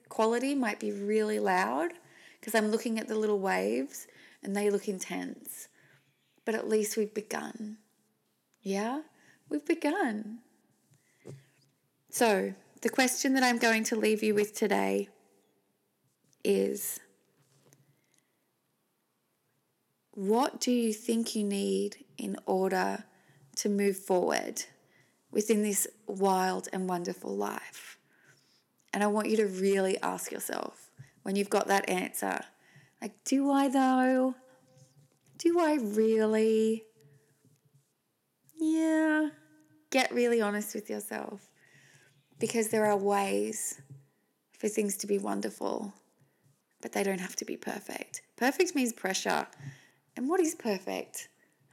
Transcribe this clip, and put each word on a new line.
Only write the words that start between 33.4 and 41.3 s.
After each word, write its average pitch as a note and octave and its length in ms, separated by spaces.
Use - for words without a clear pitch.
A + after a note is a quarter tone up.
I C#4 200
though? B3+ 640
Do E4+ 220
I D4+ 160
really?" A3 1120
Yeah. D#4 680
Get C4 200
really A#3+ 300
honest G#3 320
with G#3 160
yourself, G#3+ 600